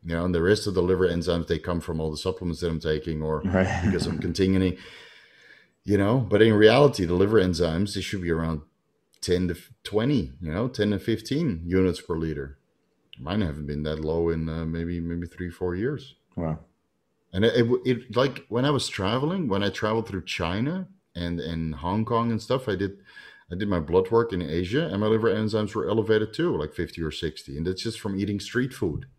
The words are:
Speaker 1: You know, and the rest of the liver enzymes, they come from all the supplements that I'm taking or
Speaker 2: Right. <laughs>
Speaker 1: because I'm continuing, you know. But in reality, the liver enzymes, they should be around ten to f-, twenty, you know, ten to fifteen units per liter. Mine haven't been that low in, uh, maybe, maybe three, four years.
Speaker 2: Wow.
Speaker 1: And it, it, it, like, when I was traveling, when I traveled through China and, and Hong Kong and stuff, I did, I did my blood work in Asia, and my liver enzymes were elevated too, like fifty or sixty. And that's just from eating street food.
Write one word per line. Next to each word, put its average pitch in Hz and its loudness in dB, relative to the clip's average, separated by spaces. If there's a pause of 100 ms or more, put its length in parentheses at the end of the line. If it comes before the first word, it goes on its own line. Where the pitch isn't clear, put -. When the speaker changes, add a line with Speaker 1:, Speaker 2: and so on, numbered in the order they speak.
Speaker 1:
You 82 -6
know, 82 -2
and 90 0
the 85 2
rest 98 4
of 95 -4
the 90 2
liver 90 4
enzymes, 85 0
they 82 -2
come 85 -4
from 80 -6
all 80 -2
the 76 -8
supplements 85 -6
that 87 -2
I'm 80 -2
taking 78 -2
or 78 -2
Speaker 2:
Right. 92 2
<laughs> - -2
Speaker 1:
because 90 2
I'm 82 -4
continuing, 95 2 (1080)
you 98 2
know. 104 2
But 104 4
in 110 8
reality, 110 8
the 85 0
liver 101 6
enzymes, 90 2
they 98 -4
should 92 -6
be 85 -2
around 82 0 (600)
ten 90 0
to 87 -2
f-, - -20 (120)
twenty, 107 0
you 78 -6
know, 107 -2
ten 104 0
to 101 0
fifteen 113 -2
units 90 2
per 85 -6
liter. 71 -6 (600)
Mine 87 -4
haven't 76 -4
been 73 -4
that 78 -4
low 82 0
in, 80 -2
uh, 80 -6
maybe, 85 -4
maybe 85 -6
three, 90 -10
four 90 -4
years. 131 -6 (200)
Speaker 2:
Wow. 80 -4 (760)
Speaker 1:
And 92 0
it, 117 4
it, 123 2
it, 120 -2
like, 135 0
when 123 0
I 190 2
was 127 0
traveling, 135 -2
when 101 0
I 101 0
traveled 110 -2
through 95 -6
China 123 -4 (260)
and, 87 -4
and 80 -4
Hong 90 -2
Kong 117 0
and 110 -2
stuff, 131 -2
I 104 0
did, 95 -4 (540)
I - -8
did 101 -4
my 92 0
blood 82 2
work 117 4
in 90 -2
Asia, 90 0
and 98 -2
my 107 2
liver 110 4
enzymes 107 0
were - -2
elevated 107 2
too, 160 0
like 76 -4
fifty 82 -4
or 78 -2
sixty. 76 -8
And 80 -2
that's 92 -4
just 113 -6
from 98 -4
eating 101 -2
street 127 -4
food. - -4 (120)